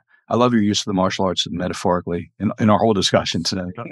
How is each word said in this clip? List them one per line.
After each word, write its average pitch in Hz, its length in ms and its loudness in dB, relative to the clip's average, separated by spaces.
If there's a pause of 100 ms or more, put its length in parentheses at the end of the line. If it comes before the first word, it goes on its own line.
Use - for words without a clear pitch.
(280)
I 110 80 0
love 123 160 4
your 113 100 4
use 104 180 2
of - 40 -4
the 107 80 -6
martial 92 320 0
arts 90 260 -2
metaphorically 87 880 -4
in, 98 220 0
in 110 80 4
our 104 100 6
whole 110 140 4
discussion 87 500 0
today. 90 280 -4 (220)